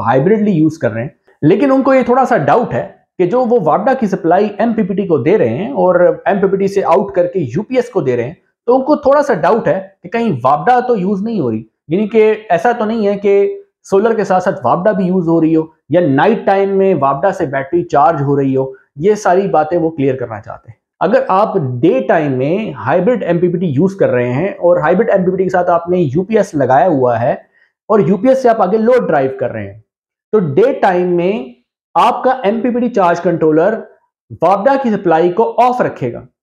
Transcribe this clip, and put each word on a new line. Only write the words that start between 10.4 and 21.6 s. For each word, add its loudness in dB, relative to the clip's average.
वापडा 2
तो 0
यूज -2
नहीं -4
हो -2
रही, -6
यानी -2
कि 0
ऐसा 2
तो -2
नहीं -2
है 0
कि 0
solar 2
के 0
साथ 2
साथ -4
वापडा 2
भी -2
यूज 0
हो 2
रही 2
हो 0
या 2
night 0
time 0
में 2
वापडा 0
से -4
battery -2
charge 2
हो 0
रही 0
हो। -2
ये 2
सारी 0
बातें 0
वो 0
clear -2
करना -10
चाहते -18
हैं। -20
अगर 0
आप 0
डे 0